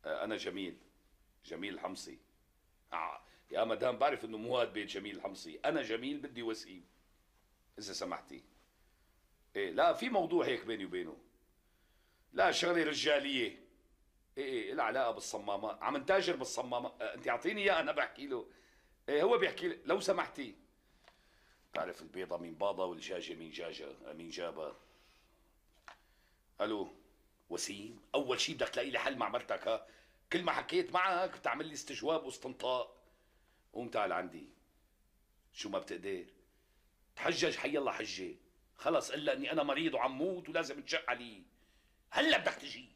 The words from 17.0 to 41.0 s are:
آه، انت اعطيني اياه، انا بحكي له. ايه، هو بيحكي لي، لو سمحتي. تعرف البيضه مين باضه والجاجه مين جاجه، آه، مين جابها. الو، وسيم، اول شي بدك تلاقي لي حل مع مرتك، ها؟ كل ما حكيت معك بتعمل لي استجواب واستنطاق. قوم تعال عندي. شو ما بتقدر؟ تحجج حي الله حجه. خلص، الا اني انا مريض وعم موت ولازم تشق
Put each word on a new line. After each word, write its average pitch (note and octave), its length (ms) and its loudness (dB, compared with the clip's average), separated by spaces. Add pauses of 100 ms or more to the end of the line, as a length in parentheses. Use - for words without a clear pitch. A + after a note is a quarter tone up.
آه، A2 120 -4
انت - 140 -6
اعطيني E3 340 0
اياه، F#3+ 180 6
انا D3 120 2
بحكي C#3 360 -2
له. B2 240 -4 (580)
ايه، D3 140 6
هو A#3 140 8
بيحكي F3 300 2
لي، E3 180 -2
لو F3+ 140 4
سمحتي. D3 560 0 (1200)
تعرف E2+ 280 -2
البيضه F2 360 -6
مين E2+ 180 -8
باضه F#2 300 2
والجاجه E2+ 480 -6
مين D#2+ 180 -12
جاجه، D#2 360 -8 (180)
آه، D2 80 -12
مين E2 160 -12
جابها. D#2+ 460 -6 (1900)
الو، G#2 340 -2 (540)
وسيم، G2 520 -8 (140)
اول B2+ 260 2
شي A#2 120 0
بدك B2 160 0
تلاقي B2+ 220 -2
لي A#2 80 0
حل C3+ 180 0
مع A2 120 2
مرتك، A2 380 -2
ها؟ A2+ 200 0 (460)
كل F3+ 100 2
ما E3 80 2
حكيت E3+ 400 0
معك F3+ 460 2
بتعمل C#3+ 280 0
لي D#3 80 -10
استجواب D3 520 -2
واستنطاق. B2+ 720 -2 (760)
قوم A#2 160 -4
تعال G2+ 220 4
عندي. E2+ 380 -4 (1040)
شو - 160 -6
ما F#2+ 100 0
بتقدر؟ F2+ 460 -4 (920)
تحجج - 420 0
حي D3 200 0
الله C3 140 2
حجه. F#2 440 -6 (400)
خلص، D3+ 340 2
الا D3 240 2
اني C3 180 0
انا D#3 120 2
مريض C#3 300 2
وعم C3 240 2
موت F3 320 -2
ولازم D3 320 -2
تشق - 280 -2